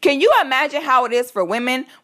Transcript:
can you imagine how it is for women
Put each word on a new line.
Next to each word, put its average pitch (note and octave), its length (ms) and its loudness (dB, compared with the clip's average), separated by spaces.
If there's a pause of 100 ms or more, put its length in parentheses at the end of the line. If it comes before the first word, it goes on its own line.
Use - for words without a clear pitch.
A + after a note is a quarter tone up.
can C#4+ 200 0
you G#4 100 4 (100)
imagine C#4+ 400 -2
how C4 240 2
it A3+ 80 -4
is A#3+ 200 -2
for F#3+ 120 -2
women A#3+ 400 -4 (200)